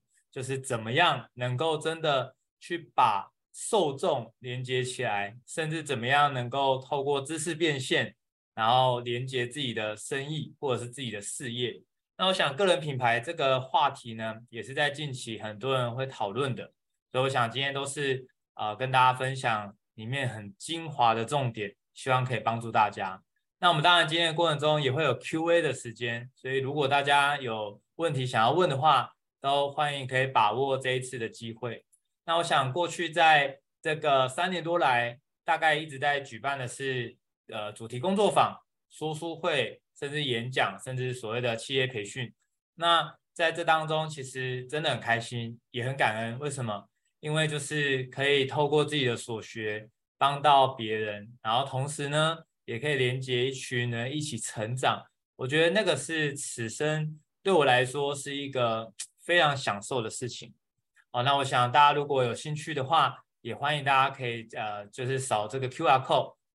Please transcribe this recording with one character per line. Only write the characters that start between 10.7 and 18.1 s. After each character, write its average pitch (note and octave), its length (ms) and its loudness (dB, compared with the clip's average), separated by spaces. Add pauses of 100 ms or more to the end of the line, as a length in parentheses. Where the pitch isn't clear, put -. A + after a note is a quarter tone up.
者 A2 60 -8
是 B2 80 -8
自 C#3 100 -12
己 A#2 80 -6
的 G#2 100 -8
事 A#2 320 -10
业。 A#2 300 -6 (380)
那 F#3 80 0
我 F#3+ 60 2
想 D3+ 220 0
个 G3 120 2
人 F3 120 4
品 C#3+ 200 -4
牌 A#2+ 200 4
这 E3+ 140 -6
个 C3+ 260 2
话 C#3+ 300 2
题 B2 240 -10
呢， A2 220 -6 (160)
也 A2+ 100 -10
是 C3 140 -12
在 D3 160 0
近 D3 200 -6
期 A#2 280 -8
很 G#2+ 180 -10
多 C3 160 -2
人 A#2+ 220 0
会 C3+ 100 -4
讨 A2+ 240 -6
论 B2 240 -2
的， - 180 -12 (400)
所 B2+ 80 0
以 C3 40 4
我 C3+ 40 2
想 B2 220 0
今 B2 100 -6
天 C#3 140 -2
都 C#3 100 -4
是， C3+ 440 -4 (260)